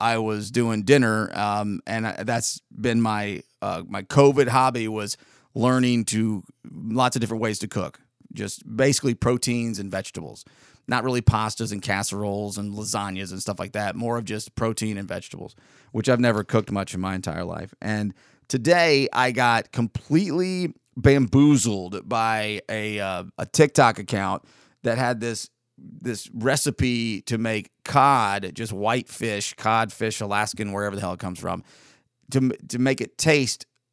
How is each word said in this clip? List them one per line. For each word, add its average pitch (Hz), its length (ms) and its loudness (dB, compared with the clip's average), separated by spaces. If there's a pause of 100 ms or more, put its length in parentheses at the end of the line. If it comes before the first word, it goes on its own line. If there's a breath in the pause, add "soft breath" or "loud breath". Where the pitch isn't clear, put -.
I 117 160 2
was 107 340 -2
doing 117 320 0
dinner, 110 500 4
um, 104 540 -2
and 110 180 -4
I, - 180 -6
that's 117 460 -4
been 117 320 0
my, 104 400 -2 (200)
uh, 90 260 -4
my 98 160 -8
covid 139 460 6
hobby 120 400 2
was 107 260 -6 (400 soft breath)
learning 123 500 2
to, 107 380 -2 (260)
lots 113 460 -2
of 127 60 0
different 110 200 -4
ways 110 180 -2
to 110 80 -8
cook. 90 340 -8 (320)
Just 101 300 -10 (120)
basically 131 380 2
proteins 117 640 -2
and 101 100 -8
vegetables. 87 540 -10 (440 soft breath)
Not 123 180 0
really 123 160 0
pastas 107 500 2
and 101 100 -6
casseroles 101 760 -2
and 101 160 -6
lasagnas 101 580 -6
and 95 100 -10
stuff 98 180 -6
like 95 120 -8
that. 101 240 -4
More 117 220 -4
of 117 80 -6
just 107 300 -8
protein 110 420 -2
and 98 100 -8
vegetables, - 480 -12 (380 soft breath)
which 110 160 0
I've 123 100 6
never 113 240 4
cooked 110 280 0
much 98 220 -4
in 92 60 -6
my 95 160 -4
entire 87 300 -6
life. 82 360 -10
And 107 320 -2 (360 soft breath)
today 147 640 4
I 127 180 2
got 120 400 2
completely 175 1000 0 (220)
bamboozled 127 1120 4
by 110 640 -2
a, 107 300 -4
uh, 95 240 -4 (140)
a - 80 -6
TikTok 139 540 4
account 95 440 -4 (400 soft breath)
that 117 140 0
had 123 220 -2
this, 113 300 -6 (280)
this - 560 -10
recipe 120 880 0
to 117 160 -4
make 110 340 -2 (120)
cod, 110 680 2
just 110 180 -8
white 110 380 -2
fish, 104 460 -6
codfish, 113 640 0
Alaskan, 104 500 -2
wherever 101 240 -4
the 98 60 -6
hell 90 120 -4
it 87 60 -10
comes 90 200 -8
from, 90 240 -6 (680 soft breath)
to, 131 180 2 (200)
to 123 100 -6
make 131 220 0
it - 160 -8
taste 147 480 2 (280)